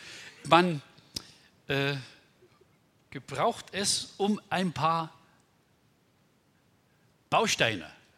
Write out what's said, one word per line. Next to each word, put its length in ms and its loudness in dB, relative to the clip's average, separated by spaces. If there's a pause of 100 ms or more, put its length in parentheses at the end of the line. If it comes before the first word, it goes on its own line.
(440)
Man, 380 4 (840)
äh, 260 0 (1160)
gebraucht 600 -4
es, 460 -2
um 220 0 (100)
ein 220 0
paar 400 0 (2250)
Bausteine 640 2 (280)